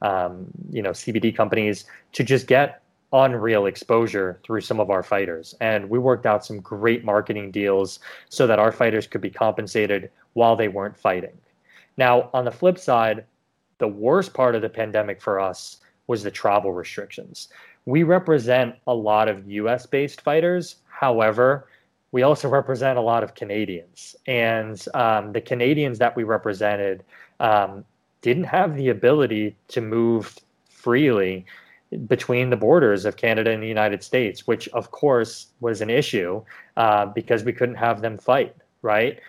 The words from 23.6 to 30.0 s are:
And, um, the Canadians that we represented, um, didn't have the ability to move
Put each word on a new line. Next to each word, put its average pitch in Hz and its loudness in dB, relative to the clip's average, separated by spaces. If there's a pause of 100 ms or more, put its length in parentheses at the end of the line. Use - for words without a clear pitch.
And, 113 -2 (100)
um, 110 0
the 110 -2
Canadians 131 -2
that 120 2
we 117 -2
represented, 104 -2 (360)
um, 101 0 (360)
didn't 139 0
have 165 0
the 135 -2
ability 110 2 (120)
to - -6
move 113 0 (320)